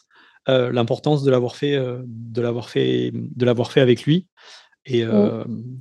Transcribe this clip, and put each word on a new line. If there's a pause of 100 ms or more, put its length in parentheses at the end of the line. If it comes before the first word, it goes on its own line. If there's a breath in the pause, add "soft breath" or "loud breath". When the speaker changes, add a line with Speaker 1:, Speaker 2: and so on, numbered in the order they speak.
(500 soft breath)
Speaker 1:
euh,
l'importance
de
l'avoir
fait,
euh,
de
l'avoir
fait,
de
l'avoir
fait
avec
lui. (580 soft breath)
Et,
Speaker 2:
Mm.
Speaker 1:
euh, (380)